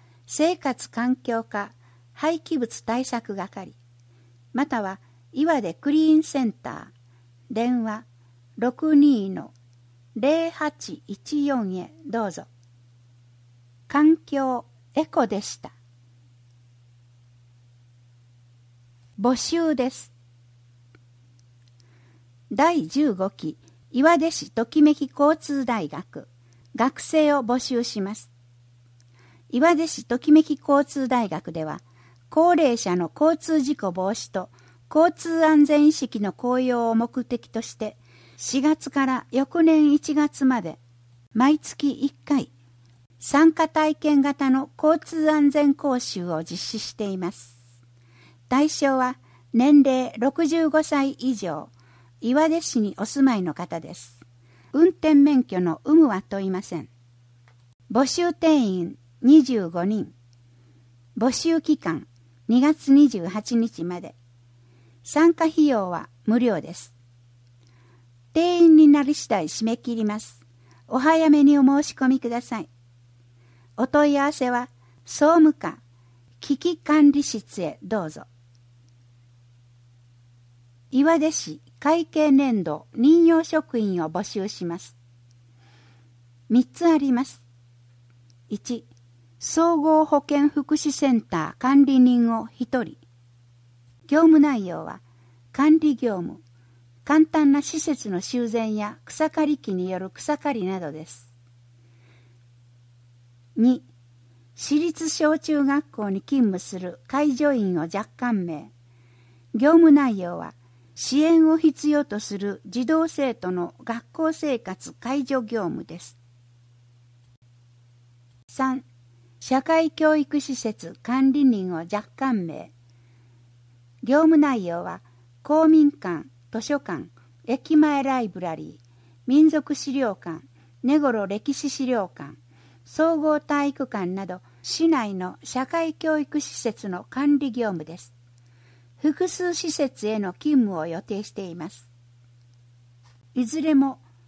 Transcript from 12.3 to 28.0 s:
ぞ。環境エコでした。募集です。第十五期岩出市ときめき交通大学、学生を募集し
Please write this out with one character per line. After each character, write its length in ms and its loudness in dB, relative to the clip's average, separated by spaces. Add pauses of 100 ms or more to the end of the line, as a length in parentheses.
ぞ。 160 -16 (1400)
環 300 4
境 480 -6 (300)
エ 100 -2
コ 220 -2
で 160 -6
し 160 -14
た。 140 -20 (3500)
募 160 2
集 380 -2
で 160 -2
す。 200 -16 (2500)
第 360 0
十 260 0
五 180 -4
期 280 -12 (320)
岩 260 4
出 140 -2
市 220 -12
と 120 -2
き 160 0
め 140 6
き 200 -6
交 220 2
通 300 -6
大 220 -4
学、 400 -16 (460)
学 260 -2
生 340 2
を 100 -2
募 140 -2
集 260 -4
し 160 -8